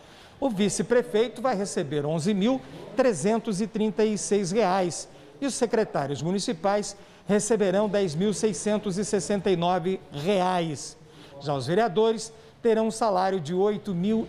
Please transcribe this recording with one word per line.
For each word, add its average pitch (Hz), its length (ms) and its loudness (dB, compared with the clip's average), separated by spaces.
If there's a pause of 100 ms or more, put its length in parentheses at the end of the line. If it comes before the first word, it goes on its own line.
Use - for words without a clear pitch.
(400)
O 277 100 2
vice-prefeito 220 880 0
vai 247 140 0
receber 156 500 -2
onze 165 300 0
mil 233 260 2 (360)
trezentos 214 640 0
e 220 80 -2
trinta 214 360 0
e 214 140 0
seis 196 320 0
reais 190 580 0 (320)
e 277 60 -2
os 240 80 -4
secretários 160 680 0
municipais 196 760 -2 (280)
receberão 202 640 2
dez 196 240 0
mil 190 220 0
seiscentos 208 640 -2
e 208 60 -2
sessenta 202 480 0
e 175 40 4
nove 180 440 0 (100)
reais. 175 880 -2 (420)
Já 143 140 -2
os 131 140 -4
vereadores 220 640 2 (280)
terão 220 280 2
um - 20 0
salário 190 480 0
de 160 160 -4
oito 208 400 0
mil 214 340 0